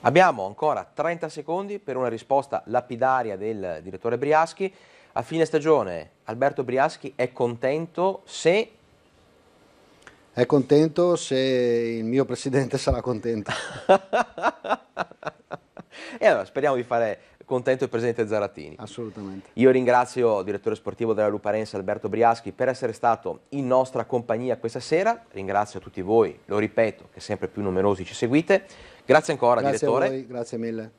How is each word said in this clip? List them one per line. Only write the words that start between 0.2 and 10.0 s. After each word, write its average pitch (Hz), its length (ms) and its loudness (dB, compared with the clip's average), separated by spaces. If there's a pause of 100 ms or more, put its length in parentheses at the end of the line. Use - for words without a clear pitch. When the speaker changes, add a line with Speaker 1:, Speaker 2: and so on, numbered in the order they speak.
Speaker 1:
ancora 104 480 -2
trenta 165 380 -4
secondi 190 480 -8
per 131 180 -8
una 127 120 0
risposta 117 580 -2
lapidaria 123 720 0
del 95 440 -6
direttore 117 360 -4
Briaschi. 160 520 0 (420)
A 120 100 -4
fine 160 240 0
stagione 135 640 0 (140)
Alberto 135 400 -2
Briaschi 135 520 -2
è 123 160 -2
contento 151 920 -2
se 196 460 0 (1600)